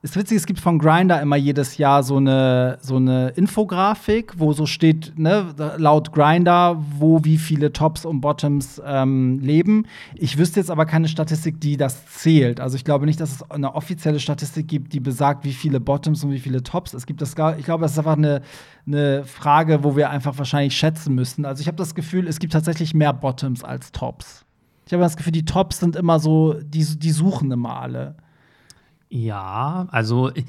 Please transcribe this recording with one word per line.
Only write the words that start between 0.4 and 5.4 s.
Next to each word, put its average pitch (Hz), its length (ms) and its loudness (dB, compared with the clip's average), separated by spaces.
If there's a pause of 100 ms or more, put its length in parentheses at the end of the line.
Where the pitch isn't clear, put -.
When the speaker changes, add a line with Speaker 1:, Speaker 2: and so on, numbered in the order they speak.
Speaker 1:
gibt 190 140 -4
von 170 180 2
Grindr 165 440 4
immer 143 140 2
jedes 139 420 0
Jahr 143 240 4
so 135 160 0
eine, 131 640 2
so 131 140 -4
eine 131 340 2
Infografik, 202 1080 0
wo 151 140 2
so 147 140 0
steht, 160 520 0
ne, 180 280 2 (320)